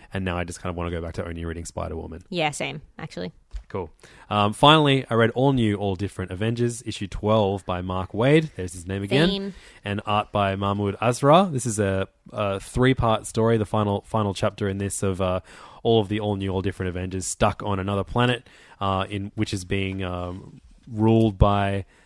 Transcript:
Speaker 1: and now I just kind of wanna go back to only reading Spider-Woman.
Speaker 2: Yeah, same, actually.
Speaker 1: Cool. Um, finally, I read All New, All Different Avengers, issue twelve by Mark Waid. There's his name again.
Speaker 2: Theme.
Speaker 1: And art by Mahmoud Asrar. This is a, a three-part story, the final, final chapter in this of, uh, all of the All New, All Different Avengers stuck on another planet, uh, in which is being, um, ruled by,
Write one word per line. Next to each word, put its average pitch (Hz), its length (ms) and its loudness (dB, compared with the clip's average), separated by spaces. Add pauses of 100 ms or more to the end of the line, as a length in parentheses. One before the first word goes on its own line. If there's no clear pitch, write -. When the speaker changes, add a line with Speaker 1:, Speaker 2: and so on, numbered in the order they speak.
(120)
Speaker 1:
and 95 120 -4
now 90 120 -2
I 87 80 -2
just 87 160 -14
kind 92 100 -6
of 85 60 -6
wanna 85 140 -4
go 85 100 -4
back 85 140 -10
to 90 120 -6
only 85 180 -8
reading 82 200 -8
Spider-Woman. 82 640 -10
Speaker 2:
Yeah, 160 220 -2
same, 143 320 -8 (160)
actually. 175 340 -10 (360)
Speaker 1:
Cool. 90 200 -8 (400)
Um, 104 240 2
finally, 143 560 6
I 117 60 -2
read 113 160 4
All 135 220 2
New, 110 240 2
All 98 180 -2
Different 92 380 -6
Avengers, 117 520 -2
issue 104 220 -8
twelve 101 580 0
by 90 180 -4
Mark 92 280 -4
Waid. 147 460 4
There's 90 160 -6
his 87 120 -14
name 98 200 -4
again. 143 240 4
Speaker 2:
Theme. 196 260 -4 (300)
Speaker 1:
And 101 220 -2
art 104 260 0
by 98 240 2
Mahmoud 101 440 0
Asrar. 147 520 4
This 127 140 -4
is 107 120 -4
a, 95 300 0 (240)
a 101 260 -2
three-part 120 680 2
story, 113 300 2
the 107 60 0
final, 101 440 0
final 104 260 0
chapter 101 340 -2
in 98 100 -4
this 101 260 -4
of, 95 160 0
uh, 92 180 0 (460)
all 117 160 6
of 98 80 0
the 107 100 -2
All 104 160 -2
New, 98 160 -4
All 95 120 -2
Different 92 280 -4
Avengers 90 360 -6
stuck - 360 -2
on 101 160 -2
another 98 240 -2
planet, 120 460 -2 (320)
uh, 98 280 0
in 101 280 -6
which 107 180 -4
is 92 100 -6
being, 95 380 -4
um, 90 580 -8 (300)
ruled 110 480 4
by, 101 460 2 (220)